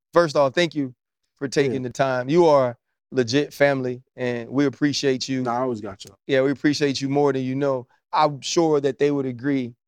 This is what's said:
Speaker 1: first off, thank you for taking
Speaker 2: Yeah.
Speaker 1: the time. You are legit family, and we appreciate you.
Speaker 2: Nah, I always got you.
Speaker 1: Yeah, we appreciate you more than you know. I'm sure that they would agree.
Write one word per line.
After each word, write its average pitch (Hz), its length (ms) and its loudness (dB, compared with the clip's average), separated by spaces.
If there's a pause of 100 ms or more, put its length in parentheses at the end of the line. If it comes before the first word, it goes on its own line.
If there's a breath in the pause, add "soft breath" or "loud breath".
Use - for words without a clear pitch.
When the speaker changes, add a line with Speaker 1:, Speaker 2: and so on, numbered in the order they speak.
(120)
Speaker 1:
first 165 220 4
off, 139 200 2
thank 170 200 0
you 135 180 -4 (440)
for 139 100 -6
taking 139 280 0
Speaker 2:
Yeah. 131 80 -4
Speaker 1:
the 123 80 -6
time. 127 380 -2
You 170 180 6
are 131 300 4 (360)
legit 131 420 0
family, 131 480 0 (140)
and 120 340 -6
we 135 140 0
appreciate 135 640 -2
you. 131 140 -4
Speaker 2:
Nah, 120 160 -4
I - 20 -2
always 123 200 -4
got 101 240 -14
you. 98 120 -20 (100)
Speaker 1:
Yeah, 135 140 2
we 135 100 2
appreciate 143 500 0
you 135 80 -4
more 143 240 2
than 131 120 -4
you 131 100 -4
know. 135 320 -2 (260)
I'm 151 280 0
sure 156 400 2
that 135 180 -2
they 147 140 2
would 139 140 -2
agree. 127 500 -4 (120)